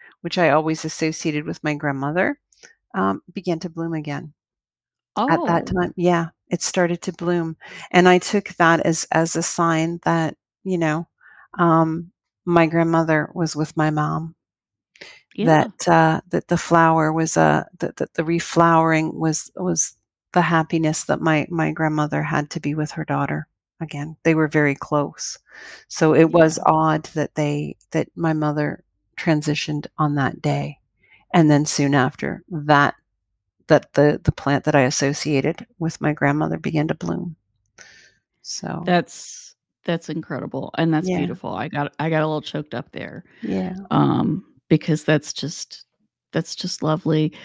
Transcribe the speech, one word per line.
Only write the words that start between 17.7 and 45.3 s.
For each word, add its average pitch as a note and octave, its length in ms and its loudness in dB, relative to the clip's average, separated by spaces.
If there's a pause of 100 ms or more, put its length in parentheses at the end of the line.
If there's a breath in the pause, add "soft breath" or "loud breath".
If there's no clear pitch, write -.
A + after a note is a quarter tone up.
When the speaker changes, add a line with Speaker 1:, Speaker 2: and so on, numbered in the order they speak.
Speaker 1:
that, - 160 -6
that - 180 -6
the E3+ 80 -4
reflowering E3 920 2
was, D#3+ 420 -4
was F3+ 400 -4 (360)
the F3+ 100 2
happiness D#3+ 640 0
that - 160 -2
my, D#3 300 0
my D#3+ 220 -2
grandmother D3+ 500 -2
had D3 280 -4
to E3 100 -8
be D3 140 -4
with D3+ 180 -4
her D#3 120 -8
daughter C#3+ 440 -4 (320)
again. D#3 420 -10
They E3 120 4
were D#3 140 2
very D3 260 2
close. - 640 -6 (500 loud breath)
So D#3 260 2
it D#3+ 160 6
was D#3+ 280 4
Speaker 2:
Yeah. - 140 2
Speaker 1:
odd D#3 320 0 (100)
that D3+ 200 -4
they, D3 420 -2 (140)
that - 260 -2
my E3 160 0
mother D3+ 500 -2 (360)
transitioned D3+ 680 -2 (120)
on D3 160 0
that C3+ 260 -2
day. C#3+ 380 -4 (560 soft breath)
And D#3 160 6
then D3 160 4
soon C#3+ 280 0
after C#3 540 -2
that, D3 460 2 (720)
that - 260 4
the, D3 320 4
the - 80 2
plant - 320 -2
that D3+ 100 0
I C#3 80 6
associated C#3 840 -2 (120)
with E3 220 -6
my D3+ 140 0
grandmother D3+ 420 0
began D#3+ 320 -2
to D#3+ 60 -4
bloom. E3+ 420 -8 (1040 soft breath)
So - 460 -10
Speaker 2:
That's, - 680 -4 (300)
that's E3+ 240 -4
incredible. D3+ 720 -8
And E3 160 2
that's F3 140 0
Speaker 1:
Yeah. F3+ 100 -2
Speaker 2:
beautiful. F3 360 -6
I A2+ 140 -6
got, D3 300 -6
I D#3+ 100 -4
got D#3 140 0
a D#3 40 0
little D#3 140 -4
choked - 340 -10
up - 180 -10
there. - 320 -12 (180 loud breath)
Speaker 1:
Yeah. F#3+ 320 -4 (160)
Speaker 2:
Um, D3+ 540 0 (240)
because D#3 360 2
that's - 280 0